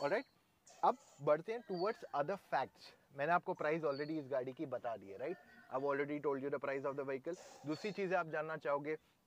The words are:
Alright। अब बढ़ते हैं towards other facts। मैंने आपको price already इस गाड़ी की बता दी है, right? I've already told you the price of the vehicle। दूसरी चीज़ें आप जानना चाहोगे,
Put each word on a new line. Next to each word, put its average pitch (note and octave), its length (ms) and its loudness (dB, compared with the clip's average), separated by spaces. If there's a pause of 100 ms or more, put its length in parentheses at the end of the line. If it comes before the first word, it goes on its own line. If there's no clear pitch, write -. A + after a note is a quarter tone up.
Alright। F#3 240 2 (580)
अब B3+ 140 6 (240)
बढ़ते D#3 320 4
हैं A#3+ 60 -4
towards G3 460 -2 (100)
other F#3+ 220 2
facts। - 800 -4
मैंने D3+ 160 4
आपको F3+ 200 2
price D#3 280 2
already D3 300 0
इस D3+ 160 -2
गाड़ी C3 260 -2
की D#3 120 -6
बता A#2+ 320 -4
दी G2 100 -14
है, F#2+ 100 -12
right? D#3 200 -4 (380)
I've C3+ 100 0
already C#3+ 400 2
told C#3 180 2
you C#3+ 60 0
the C#3 160 -2
price C#3 200 -2
of C#3 140 -2
the C3+ 100 -4
vehicle। C3+ 560 -6
दूसरी D#3 260 -4
चीज़ें F#3+ 260 0
आप E3+ 100 2
जानना D#3+ 300 -2
चाहोगे, D3 400 0 (300)